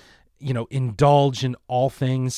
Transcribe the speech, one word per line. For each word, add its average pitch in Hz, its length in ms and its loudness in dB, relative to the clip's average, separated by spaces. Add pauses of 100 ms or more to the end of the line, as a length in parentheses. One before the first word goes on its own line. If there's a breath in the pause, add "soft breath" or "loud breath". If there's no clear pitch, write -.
(400 soft breath)
you 135 140 -6
know, 117 160 -6
indulge 131 760 2
in 123 120 -4 (120)
all 127 220 0
things, 131 480 -2